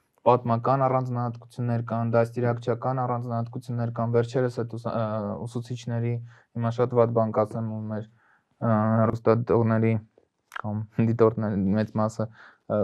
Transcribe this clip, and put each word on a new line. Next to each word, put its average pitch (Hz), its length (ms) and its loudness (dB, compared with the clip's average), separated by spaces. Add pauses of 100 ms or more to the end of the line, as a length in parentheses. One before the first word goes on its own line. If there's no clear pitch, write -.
(260)
պատմական 120 580 4
առանձնահատկություններ 120 1000 -2
կան, 117 300 -4
դաստիարակչական 117 920 0
առանձնահատկություններ 120 920 -4
կան։ 117 200 -2
Վերջերս 120 480 2
այդ 117 160 -6
ուսա-, 117 160 -6
ը, 107 460 -2
ուսուցիչների 120 760 -6 (440)
հիմա 117 140 -2
շատ 123 240 0
վատ 117 220 4
բան 110 180 2
կասեմ 110 380 -2
ու 110 100 -8
մեր, 107 220 -8 (560)
ը, 117 160 2 (160)
հեռուստադիտողների 113 1000 2 (580)
կամ 107 340 -6 (140)
դիտորդների 110 760 2
մեծ 107 180 0
մասը, 110 360 -2
ը, - 540 -6